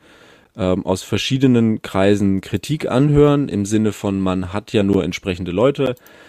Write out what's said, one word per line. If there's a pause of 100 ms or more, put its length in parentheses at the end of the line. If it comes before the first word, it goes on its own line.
(560)
ähm,
aus
verschiedenen
Kreisen
Kritik
anhören,
im
Sinne
von,
man
hat
ja
nur
entsprechende
Leute, (320)